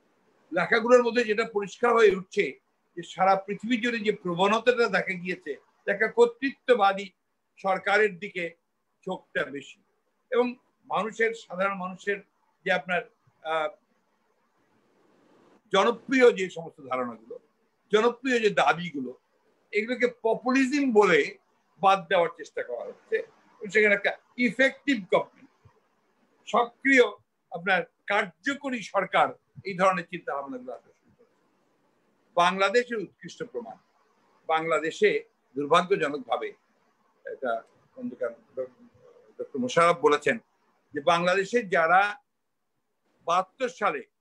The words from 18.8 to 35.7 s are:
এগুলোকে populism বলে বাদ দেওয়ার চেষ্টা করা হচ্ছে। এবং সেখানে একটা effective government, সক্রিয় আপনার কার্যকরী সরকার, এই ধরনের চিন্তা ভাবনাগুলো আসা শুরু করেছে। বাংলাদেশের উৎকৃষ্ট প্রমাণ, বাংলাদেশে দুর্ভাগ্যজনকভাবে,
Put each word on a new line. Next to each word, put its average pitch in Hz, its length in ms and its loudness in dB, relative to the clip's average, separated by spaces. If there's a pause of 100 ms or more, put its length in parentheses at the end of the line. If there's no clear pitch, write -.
এগুলোকে 226 360 0 (140)
populism 254 680 0
বলে 190 460 4 (400)
বাদ 190 300 2
দেওয়ার 170 300 2
চেষ্টা - 260 -10
করা 117 220 -8
হচ্ছে। - 320 -8
এবং - 500 -14
সেখানে 208 280 4
একটা 196 220 -4 (200)
effective 262 600 0 (140)
government, - 380 -2 (960)
সক্রিয় 240 580 2 (480)
আপনার 180 320 -2 (240)
কার্যকরী 233 720 -4
সরকার, 185 520 0 (300)
এই 190 140 -8
ধরনের 180 340 2
চিন্তা 165 240 -10
ভাবনাগুলো 131 360 -12
আসা - 280 -20
শুরু - 180 -20
করেছে। - 240 -20 (920)
বাংলাদেশের 196 640 2
উৎকৃষ্ট - 460 -12
প্রমাণ, 110 320 -12 (720)
বাংলাদেশে 160 760 0 (320)
দুর্ভাগ্যজনকভাবে, 143 960 0 (720)